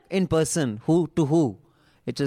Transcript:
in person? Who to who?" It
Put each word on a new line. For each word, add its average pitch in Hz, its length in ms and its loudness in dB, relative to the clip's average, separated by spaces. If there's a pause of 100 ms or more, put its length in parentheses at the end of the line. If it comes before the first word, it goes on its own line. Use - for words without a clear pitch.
in 190 260 0
person? 151 400 0 (140)
Who 165 80 4 (180)
to 160 180 2
who?" 170 100 4 (720)
It - 140 -8